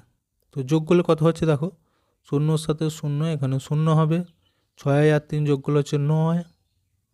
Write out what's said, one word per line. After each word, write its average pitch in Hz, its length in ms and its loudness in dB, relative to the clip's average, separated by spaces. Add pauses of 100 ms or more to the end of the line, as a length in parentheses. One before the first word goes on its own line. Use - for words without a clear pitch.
(480)
তো - 100 -20 (140)
যোগ 160 140 2
করলে 175 180 4
কত 160 220 0
হচ্ছে 165 260 0
দেখো, 151 180 -2 (580)
শূন্যর 151 380 0
সাথে 156 200 -4 (120)
শূন্য, 147 220 -4 (160)
এখানে 131 240 -2
শূন্য 156 280 -2 (120)
হবে। 160 200 2 (600)
ছয় 147 340 2
আর 151 160 0
তিন 151 160 -2
যোগ 143 160 2
করলে 147 180 -2
হচ্ছে 143 180 -2 (140)
নয়, 160 300 0 (720)